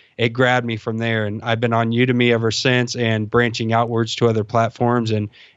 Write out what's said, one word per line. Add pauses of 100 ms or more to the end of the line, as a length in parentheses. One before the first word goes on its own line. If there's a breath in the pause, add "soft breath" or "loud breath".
(160 loud breath)
it
grabbed
me
from
there.
And
I've
been
on
Udemy
ever
since
and
branching
outwards
to
other
platforms
and, (280 loud breath)